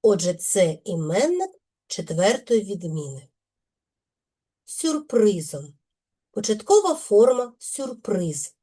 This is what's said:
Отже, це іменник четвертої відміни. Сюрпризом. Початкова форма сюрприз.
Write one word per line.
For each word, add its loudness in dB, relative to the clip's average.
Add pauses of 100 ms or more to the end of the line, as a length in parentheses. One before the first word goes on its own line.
Отже, 2
це 0
іменник -2 (260)
четвертої 0
відміни. -10 (1400)
Сюрпризом. -2 (580)
Початкова 2
форма 2
сюрприз. -6